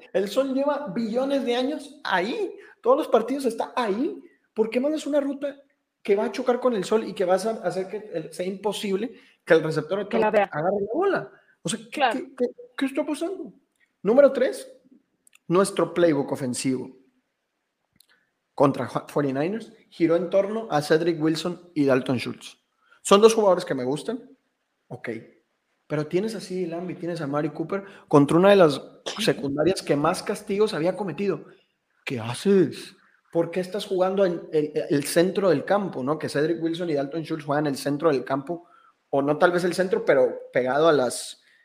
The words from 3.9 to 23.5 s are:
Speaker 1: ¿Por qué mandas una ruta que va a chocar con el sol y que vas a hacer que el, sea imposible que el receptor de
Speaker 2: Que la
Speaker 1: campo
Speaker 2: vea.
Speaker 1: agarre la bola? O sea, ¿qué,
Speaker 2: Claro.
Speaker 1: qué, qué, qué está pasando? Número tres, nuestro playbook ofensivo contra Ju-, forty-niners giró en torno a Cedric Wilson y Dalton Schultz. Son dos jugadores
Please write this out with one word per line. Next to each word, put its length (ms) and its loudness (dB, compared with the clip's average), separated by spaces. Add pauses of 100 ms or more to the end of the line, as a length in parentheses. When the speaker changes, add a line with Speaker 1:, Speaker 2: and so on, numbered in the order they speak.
Speaker 1:
¿Por 160 0
qué 100 0
mandas 260 -2
una 140 2
ruta 360 -6 (460)
que 140 2
va 80 0
a 80 -4
chocar 260 0
con 160 2
el 100 -2
sol 220 2
y 60 -8
que 120 0
vas 220 2
a 40 0 (160)
hacer 220 -4
que 240 -12
el, 200 -8
sea 140 -6
imposible 680 -4 (320)
que 100 6
el 80 6
receptor 380 -2
de 80 -8
Speaker 2:
Que 100 0
la 140 4
Speaker 1:
campo 60 2
Speaker 2:
vea. 140 2
Speaker 1:
agarre 280 -2
la 140 -6
bola? 380 -2 (300)
O 60 -6
sea, 120 -6
¿qué, 100 -20
Speaker 2:
Claro. 280 0
Speaker 1:
qué, 180 -12
qué, 100 -2 (320)
qué 80 0
está 180 -4
pasando? 480 -8 (500)
Número 300 6
tres, 400 -4 (760)
nuestro 440 2
playbook 400 2
ofensivo 640 -4 (1600)
contra 340 2
Ju-, 200 -6
forty-niners 640 -4 (180)
giró 260 2
en 140 -2
torno 400 0
a 120 2
Cedric 400 2
Wilson 520 -4
y 100 2
Dalton 340 2
Schultz. 400 -12 (440)
Son 180 6
dos 140 8
jugadores 300 4